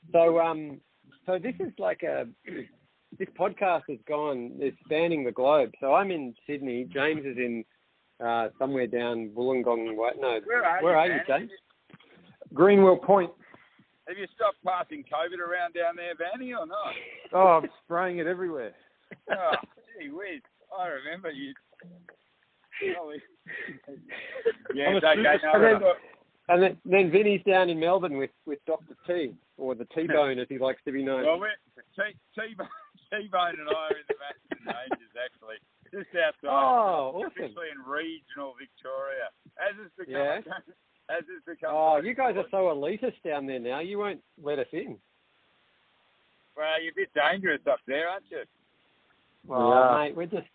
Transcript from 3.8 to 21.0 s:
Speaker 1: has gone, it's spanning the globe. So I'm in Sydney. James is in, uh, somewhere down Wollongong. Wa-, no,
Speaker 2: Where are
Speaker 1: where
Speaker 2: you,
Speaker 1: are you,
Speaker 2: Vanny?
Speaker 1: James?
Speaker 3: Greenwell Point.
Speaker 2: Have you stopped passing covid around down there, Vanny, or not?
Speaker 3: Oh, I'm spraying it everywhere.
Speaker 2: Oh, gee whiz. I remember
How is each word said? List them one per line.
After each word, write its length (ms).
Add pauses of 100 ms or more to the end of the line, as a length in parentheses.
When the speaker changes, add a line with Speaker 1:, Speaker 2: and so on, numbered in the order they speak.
Speaker 1:
has 80 (100)
gone, 520
it's 260
spanning 380
the 80
globe. 480
So 160
I'm 160
in 240 (100)
Sydney. 480
James 320
is 120
in, 260 (600)
uh, 260 (100)
somewhere 280
down 480
Wollongong. 600
Wa-, 240
no, 260
Speaker 2:
Where 200
are 180
Speaker 1:
where 100
Speaker 2:
you, 60
Speaker 1:
are 160
you, 120
Speaker 2:
Vanny? 200
Speaker 1:
James? 40 (1000)
Speaker 3:
Greenwell 440
Point. 340 (760)
Speaker 2:
Have 100
you 80 (100)
stopped 300
passing 380
covid 340
around 380
down 200
there, 220
Vanny, 340
or 140
not? 280 (380)
Speaker 3:
Oh, 300
I'm 80 (160)
spraying 320
it 80
everywhere. 460 (600)
Speaker 2:
Oh, 200 (500)
gee 80
whiz. 320 (340)
I 120
remember 420